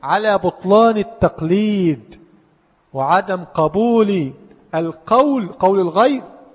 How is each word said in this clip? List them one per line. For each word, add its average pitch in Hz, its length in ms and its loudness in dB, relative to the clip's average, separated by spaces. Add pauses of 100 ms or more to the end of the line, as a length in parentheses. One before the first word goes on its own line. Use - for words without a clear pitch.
على 196 340 0
بطلان 208 600 2
التقليد 185 1200 -2 (720)
وعدم 180 500 -2
قبول 190 880 0 (440)
القول، 220 720 0 (120)
قول 190 200 2
الغير 208 440 0 (300)